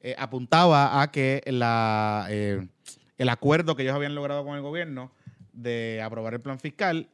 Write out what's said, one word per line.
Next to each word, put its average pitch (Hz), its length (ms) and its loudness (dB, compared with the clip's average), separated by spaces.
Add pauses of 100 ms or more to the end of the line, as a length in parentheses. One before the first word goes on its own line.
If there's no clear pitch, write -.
eh, 123 160 -8
apuntaba 139 840 4
a 147 80 0
que 135 360 0
la, 110 840 2
eh, 101 380 -2 (480)
el 127 120 0
acuerdo 151 460 2
que 131 80 -6
ellos 131 140 -2
habían 143 180 -4
logrado 143 300 -6
con 143 100 -10
el 143 80 -8
gobierno 143 480 -10 (420)
de 117 520 -6
aprobar 113 300 -8
el 123 60 -8
plan 135 200 -10
fiscal 160 540 -2